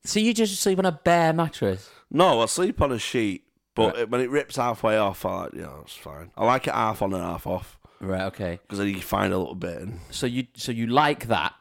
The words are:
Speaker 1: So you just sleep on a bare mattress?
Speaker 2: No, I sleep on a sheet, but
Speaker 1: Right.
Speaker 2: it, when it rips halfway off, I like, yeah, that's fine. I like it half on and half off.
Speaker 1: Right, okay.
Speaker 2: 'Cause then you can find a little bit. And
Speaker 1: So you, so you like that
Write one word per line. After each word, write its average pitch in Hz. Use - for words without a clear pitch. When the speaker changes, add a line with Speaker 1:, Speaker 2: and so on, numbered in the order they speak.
Speaker 1:
So -
you 226
just 202
sleep 190
on 190
a 180
bare 165
mattress? 147
Speaker 2:
No, 143
I 113
sleep 185
on 143
a 117
sheet, 107
but 110
Speaker 1:
Right. 117
Speaker 2:
it, 110
when 123
it 123
rips 143
halfway 117
off, 98
I 92
like, -
yeah, 80
that's -
fine. 78
I 104
like 127
it -
half 110
on 98
and 90
half 85
off. -
Speaker 1:
Right, 95
okay. 92
Speaker 2:
'Cause 101
then 101
you 98
can 92
find 98
a 92
little 92
bit. 90
And 92
Speaker 1:
So -
you, 123
so -
you 117
like 147
that 92